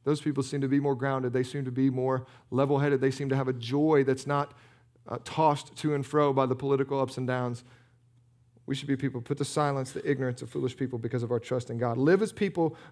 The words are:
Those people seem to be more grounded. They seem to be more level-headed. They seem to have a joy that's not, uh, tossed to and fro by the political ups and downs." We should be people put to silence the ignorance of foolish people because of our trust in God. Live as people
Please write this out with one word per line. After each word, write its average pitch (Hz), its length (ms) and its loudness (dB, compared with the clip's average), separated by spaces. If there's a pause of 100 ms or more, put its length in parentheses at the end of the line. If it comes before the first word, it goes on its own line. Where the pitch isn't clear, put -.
Those 147 160 0
people 139 220 -2
seem 139 200 -4
to 135 60 0
be 139 120 4
more 143 140 0
grounded. 131 400 -2
They 131 80 2
seem 131 240 -6
to 131 40 -4
be 131 200 4
more 127 360 0 (240)
level-headed. 139 520 2
They 135 80 2
seem 139 180 -4
to 135 80 2
have 135 100 0
a 127 60 0
joy 139 500 2
that's 131 240 0
not, 143 280 -2 (520)
uh, 123 180 -8
tossed 151 520 2
to 151 180 0
and 139 120 -2
fro 147 260 4
by 135 140 4
the 123 100 0
political 139 420 0
ups 131 200 -2
and 127 80 -4
downs." 123 380 -2 (1000)
We 135 100 -4
should 139 140 -6
be 139 80 0
people 131 260 -4
put 139 160 -4
to 143 80 -2
silence 139 460 -2
the - 160 -4
ignorance 131 340 -2
of 120 80 -12
foolish 131 260 -4
people 127 220 -4
because 117 240 -4
of 117 100 -4
our 117 80 0
trust 123 300 -4
in 117 80 -6
God. 117 180 0
Live 156 240 4
as 208 120 0
people 170 440 -2 (160)